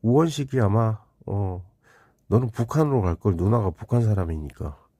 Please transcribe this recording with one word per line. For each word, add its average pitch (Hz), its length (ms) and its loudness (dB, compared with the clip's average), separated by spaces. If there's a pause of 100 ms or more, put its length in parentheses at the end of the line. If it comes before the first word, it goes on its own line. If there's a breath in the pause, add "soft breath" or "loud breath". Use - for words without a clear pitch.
우원식이 135 580 2
아마, 110 400 2 (260)
어, 95 380 -4 (640 soft breath)
"너는 117 220 2
북한으로 135 520 0
갈 87 140 0
걸, 98 200 0
누나가 101 340 2
북한 120 320 -2
사람이니까." 80 760 -4 (220)